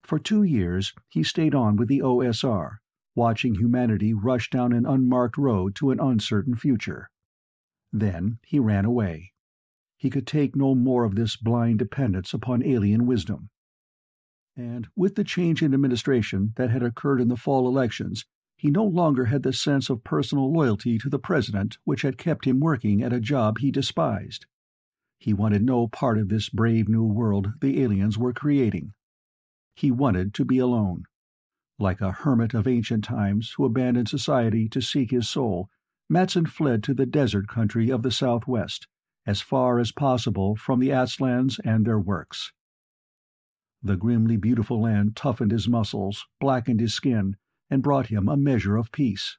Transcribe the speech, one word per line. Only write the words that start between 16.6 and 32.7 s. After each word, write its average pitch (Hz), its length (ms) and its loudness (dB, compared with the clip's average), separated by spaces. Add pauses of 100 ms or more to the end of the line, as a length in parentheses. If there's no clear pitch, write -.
had 123 140 0
occurred 123 360 0
in 120 80 2
the 123 80 0
fall 131 300 0
elections, 120 580 -2 (340)
he 143 120 0
no 196 140 2
longer 160 420 2
had 127 160 0
the 135 100 0
sense 139 380 -2
of 120 140 -4
personal 139 460 0
loyalty 123 480 0
to 135 120 -4
the 135 80 -2
president 107 680 -2
which 143 180 -2
had 131 140 -2
kept - 300 -4
him 131 120 2
working 123 440 2
at 123 100 -2
a 123 80 0
job 110 380 0
he 139 120 0
despised. 131 760 -4 (720)
He 104 160 0
wanted 104 280 2
no 120 260 2
part 117 280 -2
of 107 120 0
this 107 200 -2
brave 113 400 0
new 113 160 2
world 104 560 0
the 139 220 0
aliens 104 340 0
were 123 160 -2
creating. 117 600 0 (840)
He 143 160 0
wanted 104 440 0
to 135 100 -2
be 127 140 2
alone. 107 460 0 (760)
Like 95 220 0
a 95 120 -2
hermit 117 420 0
of 110 120 0
ancient 120 380 0